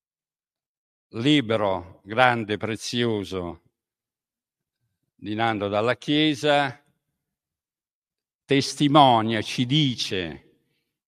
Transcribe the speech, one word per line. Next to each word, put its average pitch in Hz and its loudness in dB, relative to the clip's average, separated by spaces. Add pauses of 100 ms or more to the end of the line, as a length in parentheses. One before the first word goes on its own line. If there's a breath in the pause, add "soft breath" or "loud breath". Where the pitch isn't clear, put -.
(1160)
libro 107 -2
grande, 113 0
prezioso, 101 -4 (1500)
di 104 -10
Nando 107 -2
Dalla 110 0
Chiesa, 147 0 (1600)
testimonia, 131 4
ci 123 -4
dice 117 -2 (680)